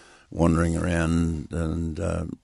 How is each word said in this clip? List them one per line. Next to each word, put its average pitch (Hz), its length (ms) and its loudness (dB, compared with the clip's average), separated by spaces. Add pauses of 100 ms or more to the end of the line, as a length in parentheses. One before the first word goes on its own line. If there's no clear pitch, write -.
(300)
wandering 85 460 4
around 82 760 0
and, 82 480 -4
uh, 85 260 -2 (200)